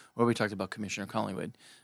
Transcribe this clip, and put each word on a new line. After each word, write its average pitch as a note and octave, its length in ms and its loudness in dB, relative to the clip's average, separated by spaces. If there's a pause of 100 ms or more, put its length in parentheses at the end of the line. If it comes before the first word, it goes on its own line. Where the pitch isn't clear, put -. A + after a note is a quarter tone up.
(160)
or A#2 100 4
we A#2 80 6
talked G#2+ 200 2
about F#2+ 180 -4
Commissioner G2+ 340 -6
Collingwood. G#2 520 -2 (260)